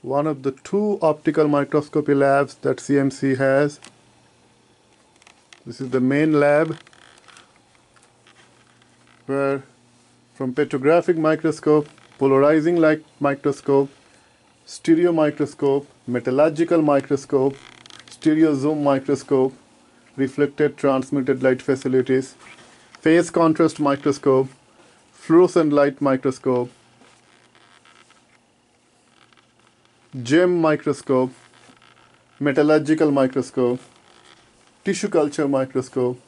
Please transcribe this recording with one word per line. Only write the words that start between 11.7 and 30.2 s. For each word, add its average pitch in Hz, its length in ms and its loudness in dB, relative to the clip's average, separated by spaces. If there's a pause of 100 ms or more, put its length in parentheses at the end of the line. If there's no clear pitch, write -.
polarizing 147 580 2
light 156 260 2 (180)
microscope, 139 680 0 (800)
stereo 170 460 0
microscope, 147 760 -2 (200)
metallurgical 147 760 0
microscope, 139 760 0 (540)
stereo 156 440 2
zoom 147 300 -2
microscope, 139 720 0 (600)
reflected 143 600 -2
transmitted 131 680 -2
light 131 200 0
facilities, 131 720 -2 (680)
phase 170 300 2
contrast 160 500 0
microscope, 139 680 0 (640)
fluorescent 170 600 2
light 143 300 2
microscope, 131 680 -2 (3500)